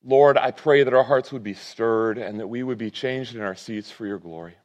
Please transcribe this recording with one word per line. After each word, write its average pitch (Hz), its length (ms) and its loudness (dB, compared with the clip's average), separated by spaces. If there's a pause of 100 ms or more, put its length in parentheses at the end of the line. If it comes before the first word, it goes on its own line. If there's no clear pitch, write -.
Lord, 135 340 6
I 127 140 0
pray 143 320 4
that 123 100 0
our 131 80 6
hearts 131 300 0
would 123 100 -10
be 101 120 -8
stirred 113 640 -2
and 104 220 -8
that 107 80 -8
we 120 160 -8
would 127 160 -6
be 110 140 -8
changed 127 420 -8
in 110 60 -12
our 95 160 -6
seats 104 340 -12
for 113 160 -12
your 101 120 -8
glory. 85 360 -16 (100)